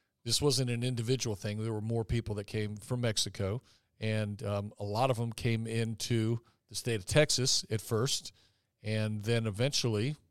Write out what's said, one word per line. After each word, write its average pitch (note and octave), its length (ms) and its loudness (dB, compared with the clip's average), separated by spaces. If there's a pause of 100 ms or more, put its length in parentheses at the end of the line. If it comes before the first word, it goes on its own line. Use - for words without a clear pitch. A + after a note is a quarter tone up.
(240)
this A#2 160 2
wasn't C3 300 2
an A#2+ 120 -2
individual A#2+ 540 0
thing. G#2+ 260 -4
There A2+ 120 -2
were G#2+ 80 -4
more A2+ 240 0
people A2+ 300 -2
that G2+ 100 -6
came G#2+ 320 -2
from B2 240 -4
Mexico, G#2 580 0 (400)
and, G#2+ 420 -2
um, G#2 380 -2
a G#2 40 -4
lot A2 260 2
of A#2 80 0
them A#2 120 -2
came A2+ 360 0
into A2+ 760 0 (300)
the G#2 40 -12
state A#2 200 -2
of G2 100 -4
Texas - 680 4
at A2 120 0
first, - 500 0 (500)
and G#2+ 400 0
then A2+ 240 2
eventually A#2+ 680 0 (140)